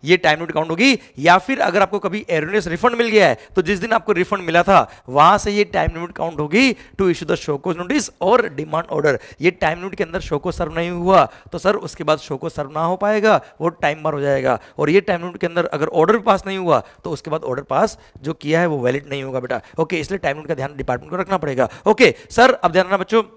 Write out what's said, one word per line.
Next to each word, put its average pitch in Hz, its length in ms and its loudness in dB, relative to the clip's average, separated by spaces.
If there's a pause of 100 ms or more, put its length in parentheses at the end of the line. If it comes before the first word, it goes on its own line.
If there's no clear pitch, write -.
ये 170 140 4
टाइम 156 200 2
लिमिट 165 140 -8
काउंट 160 180 -2
होगी। 220 300 2 (200)
या 170 180 6
फिर 262 220 -2
अगर 196 220 2
आपको 196 180 0
कभी 202 320 -6
erroneous 170 360 -2
रिफंड 226 280 0
मिल 233 120 2
गया 208 200 6
है, 123 100 2 (180)
तो 185 60 2
जिस 180 180 -2
दिन 220 120 -4
आपको 185 200 0
रिफंड 180 320 -2
मिला 165 200 2
था, 175 280 4 (180)
वहाँ 156 280 6
से 208 140 -2
ये 208 120 2
टाइम 165 300 -2
लिमिट 170 180 -8
काउंट 165 280 -6
होगी 202 340 2
to - 340 -4
issue 165 200 -2
the 170 100 0
show - 200 -6
cause 165 240 -6
notice 214 280 -2 (120)
और 214 280 2
डिमांड 156 360 -6
ऑर्डर। 147 340 0 (220)
ये 170 100 2
टाइम 165 260 -2
लिमिट 185 180 -12
के 180 80 -4
अंदर 165 160 -6
शो - 180 -6
को 175 140 -4
सर्व 160 240 -6
नहीं 170 140 -2
हुआ, 175 360 4 (260)
तो - 60 -10
सर, 202 180 0
उसके - 280 -10
बाद 151 160 0
शो - 180 -8
को 165 120 -8
सर्व 143 200 -8
ना 156 140 -4
हो 175 120 0
पाएगा, 208 460 2 (200)
वो 165 80 0
टाइम 156 340 -4
बार 151 100 -2
हो 143 80 -4
जाएगा। 131 380 0 (180)
और 147 120 0
ये 190 120 4
टाइम 175 200 -4
लिमिट 175 160 -12
के 175 100 -4
अंदर 170 180 -2
अगर 156 220 -4
ऑर्डर 165 260 2
भी 220 100 0
पास 202 240 2
नहीं 190 100 -6
हुआ, 160 260 2 (200)
तो 175 80 -8
उसके 151 200 -8
बाद 160 120 -4
ऑर्डर 131 200 -6
पास 170 340 0 (240)
जो 151 120 -8
किया 151 260 -2
है, 175 80 2
वो 151 120 -2
वैलिड 135 300 -2
नहीं 139 140 -8
होगा 131 160 -6
बेटा। 123 220 -6 (180)
ओके, 165 200 -2
इसलिए 180 180 -6
टाइम 147 180 -4
लिमिट 151 120 -16
का 156 80 -4
ध्यान 139 200 -8
डिपार्टमेंट 135 360 -6
को 180 60 -6
रखना 185 200 -2
पड़ेगा। 131 320 -2 (180)
ओके 208 280 4 (140)
सर, 254 240 6
अब - 180 0
ध्यान 180 140 4
रखना 190 120 -2
बच्चों 208 260 0 (140)